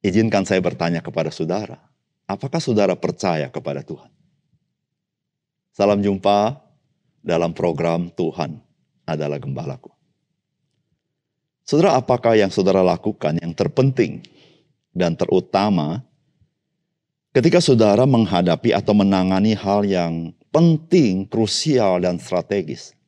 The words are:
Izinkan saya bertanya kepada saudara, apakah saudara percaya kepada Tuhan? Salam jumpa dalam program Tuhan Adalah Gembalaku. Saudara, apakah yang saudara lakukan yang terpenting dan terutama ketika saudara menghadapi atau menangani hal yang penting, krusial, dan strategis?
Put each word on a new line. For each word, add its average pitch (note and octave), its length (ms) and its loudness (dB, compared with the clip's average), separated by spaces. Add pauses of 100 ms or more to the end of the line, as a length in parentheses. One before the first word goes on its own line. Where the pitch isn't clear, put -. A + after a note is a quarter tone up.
Izinkan G2+ 400 0
saya F#2 160 0
bertanya E2+ 400 -2
kepada D#2+ 320 -6
saudara, F2+ 480 -6 (480)
apakah C3+ 320 -6
saudara G2+ 320 2
percaya D#2 560 -4
kepada C#2+ 320 -10
Tuhan? - 240 -16 (1700)
Salam G2+ 240 2
jumpa G2+ 640 0 (640)
dalam E2+ 240 0
program E2 640 -2
Tuhan D#2+ 400 -6 (480)
Adalah D2 400 -6
Gembalaku. C2+ 480 -12 (1800)
Saudara, D#3 320 4
apakah A#2+ 400 2
yang F#2+ 160 0
saudara F#2+ 320 2
lakukan E2+ 560 -2
yang E2+ 80 -8
terpenting C3 720 0 (720)
dan E2+ 240 -2
terutama F#2 880 -2 (1300)
ketika E3 240 4
saudara A2+ 480 4
menghadapi G2 720 2
atau G#2 160 0
menangani G2 640 2
hal G2+ 240 0
yang E2+ 480 -4 (240)
penting, D#3 720 2
krusial, A2 720 0
dan F2 240 -2
strategis? E2+ 720 -6 (140)